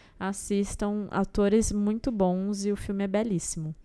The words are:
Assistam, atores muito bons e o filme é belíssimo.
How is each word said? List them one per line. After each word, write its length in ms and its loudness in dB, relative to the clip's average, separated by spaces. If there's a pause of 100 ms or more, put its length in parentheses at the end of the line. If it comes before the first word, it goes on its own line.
(200)
Assistam, 920 -2
atores 640 4
muito 400 0
bons 540 0
e 40 2
o 60 0
filme 260 -4
é 60 0
belíssimo. 680 -2 (100)